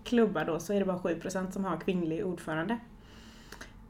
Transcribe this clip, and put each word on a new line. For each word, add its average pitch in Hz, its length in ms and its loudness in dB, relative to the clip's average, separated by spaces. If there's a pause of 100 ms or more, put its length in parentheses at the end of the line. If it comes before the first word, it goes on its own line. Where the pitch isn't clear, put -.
klubbar 202 400 6
då, 160 160 0
så - 120 -4
är 202 80 4
det 190 60 4
bara 180 120 2
sju 170 160 2
procent 185 380 -2
som 190 120 -2
har 175 160 0
kvinnlig 170 460 2
ordförande. 170 520 -2 (1120)